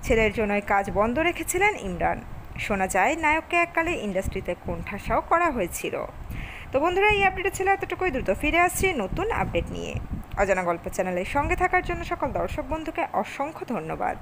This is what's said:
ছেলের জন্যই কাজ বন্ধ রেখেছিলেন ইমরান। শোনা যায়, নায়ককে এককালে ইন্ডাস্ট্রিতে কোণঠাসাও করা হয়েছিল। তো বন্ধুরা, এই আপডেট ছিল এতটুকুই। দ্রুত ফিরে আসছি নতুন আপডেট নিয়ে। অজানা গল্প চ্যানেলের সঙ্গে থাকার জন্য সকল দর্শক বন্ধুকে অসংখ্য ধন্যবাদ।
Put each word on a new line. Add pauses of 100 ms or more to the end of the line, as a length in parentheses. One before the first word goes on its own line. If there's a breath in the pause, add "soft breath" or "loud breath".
ছেলের
জন্যই
কাজ
বন্ধ
রেখেছিলেন (140)
ইমরান। (400)
শোনা
যায়,
নায়ককে
এককালে (140)
ইন্ডাস্ট্রিতে
কোণঠাসাও
করা
হয়েছিল। (760 loud breath)
তো
বন্ধুরা,
এই
আপডেট
ছিল
এতটুকুই।
দ্রুত
ফিরে
আসছি
নতুন
আপডেট
নিয়ে। (440)
অজানা
গল্প
চ্যানেলের
সঙ্গে
থাকার
জন্য
সকল
দর্শক
বন্ধুকে (100)
অসংখ্য
ধন্যবাদ।